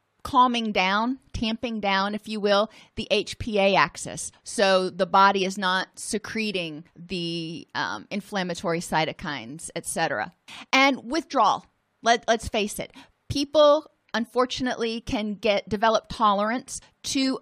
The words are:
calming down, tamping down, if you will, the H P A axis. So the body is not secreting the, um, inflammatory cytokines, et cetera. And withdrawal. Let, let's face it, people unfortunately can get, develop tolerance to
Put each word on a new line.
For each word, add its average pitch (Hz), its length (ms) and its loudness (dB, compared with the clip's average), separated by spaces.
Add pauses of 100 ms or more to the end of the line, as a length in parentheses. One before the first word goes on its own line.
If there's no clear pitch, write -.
(220)
calming 240 500 2
down, 208 460 0 (160)
tamping 226 460 -4
down, 196 340 0
if 214 140 -10
you 214 120 -6
will, 202 300 2 (260)
the 185 140 -8
H 202 280 -2
P 208 200 -4
A 196 160 4
axis. - 580 0 (100)
So 190 460 2
the 185 160 -4
body 196 400 4
is 190 140 -4
not 185 380 0
secreting 190 880 -6 (120)
the, 170 800 -8
um, 107 360 -6
inflammatory 180 680 -4
cytokines, 151 960 -6
et 165 80 -10
cetera. 156 480 -4 (400)
And 262 380 2
withdrawal. 220 560 0 (360)
Let, 233 240 2
let's 226 220 0
face 208 300 -4
it, - 140 -10 (360)
people 294 600 4 (240)
unfortunately 233 880 -2
can 208 320 -4
get, 202 340 0
develop 214 400 2
tolerance 214 720 0 (220)
to 262 400 -2